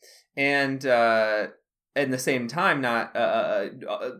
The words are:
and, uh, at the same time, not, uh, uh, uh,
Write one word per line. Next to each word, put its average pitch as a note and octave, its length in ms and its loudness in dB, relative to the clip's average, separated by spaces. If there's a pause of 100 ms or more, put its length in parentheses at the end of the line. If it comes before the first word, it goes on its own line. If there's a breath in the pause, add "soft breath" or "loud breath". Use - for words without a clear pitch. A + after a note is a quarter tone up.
(360 soft breath)
and, C#3 500 0
uh, A2 600 4 (480)
at C#3 160 0
the B2+ 80 -2
same B2+ 280 -2
time, D#3+ 320 0
not, A#2 360 -2
uh, A2+ 40 -2
uh, G#2 500 0 (200)
uh, A2 200 -6 (100)